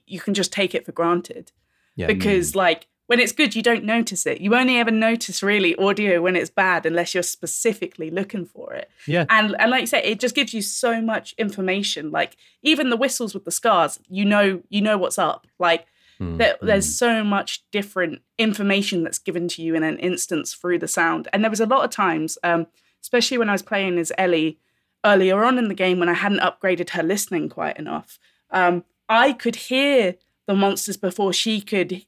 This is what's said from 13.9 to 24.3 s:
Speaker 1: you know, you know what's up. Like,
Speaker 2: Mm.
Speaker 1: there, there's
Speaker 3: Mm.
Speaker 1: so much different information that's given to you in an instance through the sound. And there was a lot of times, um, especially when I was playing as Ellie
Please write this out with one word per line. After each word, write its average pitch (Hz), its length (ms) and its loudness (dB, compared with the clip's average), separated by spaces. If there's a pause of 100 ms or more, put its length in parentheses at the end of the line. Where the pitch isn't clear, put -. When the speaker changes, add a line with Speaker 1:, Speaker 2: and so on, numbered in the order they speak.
Speaker 1:
you 196 160 -2
know, 202 460 2
you 202 100 -2
know 214 160 2
what's 180 220 -2
up. 165 280 -2 (120)
Like, 170 280 2 (340)
Speaker 2:
Mm. 87 180 -6
Speaker 1:
there, 220 240 4
there's 196 260 2
Speaker 3:
Mm. - 100 -6
Speaker 1:
so 226 260 2
much - 460 -2
different 190 520 -4 (160)
information 202 680 0
that's - 160 -6
given 175 280 -4
to 165 140 -8
you 165 120 -2
in 160 100 0
an 156 140 -2
instance - 560 -4
through 175 240 -2
the 165 100 -6
sound. 165 440 -2
And 208 120 0
there 220 60 2
was 214 100 -4
a 226 60 2
lot 262 180 2
of 233 60 -4
times, 160 520 -2
um, 170 240 0 (360)
especially 247 360 0
when 220 100 2
I 202 40 0
was 196 100 0
playing 190 360 -2
as 165 200 -2
Ellie 165 400 2 (480)